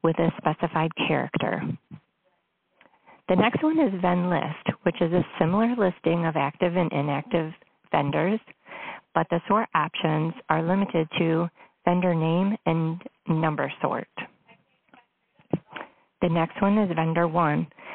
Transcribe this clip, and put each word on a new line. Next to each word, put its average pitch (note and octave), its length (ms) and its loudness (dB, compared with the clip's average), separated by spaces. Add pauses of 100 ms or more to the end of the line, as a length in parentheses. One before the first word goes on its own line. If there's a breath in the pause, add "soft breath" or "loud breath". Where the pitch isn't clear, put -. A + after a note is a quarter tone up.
with E3 160 2
a E3 180 2
specified D#3+ 520 0 (180)
character. - 520 -2 (1700 loud breath)
The F#3 80 4
next G#3+ 260 2
one D#4 160 2
is C4 140 2 (100)
Ven F3+ 260 2
List, - 540 -2
which - 180 0
is E3+ 120 0
a F3 120 2 (140)
similar G#3 380 2
listing E3+ 500 0
of D#3 100 0
active E3 400 0
and F3 160 0
inactive D3 600 -2 (400)
vendors, D3+ 480 0 (720 loud breath)
but E3 160 2
the E3+ 160 0
sort - 280 0
options D#3 600 0 (140)
are D#3+ 140 2
limited F3 460 0 (100)
to E3 300 2 (360 loud breath)
vendor F3+ 300 2
name E3+ 420 0 (100)
and E3 340 0 (280)
number D#3 520 0
sort. B2 280 -4 (2000 loud breath)
The F3+ 80 2
next E3 320 0
one G3+ 180 4
is G3+ 160 2
Vendor E3 340 0
one. D#3+ 380 2 (280 loud breath)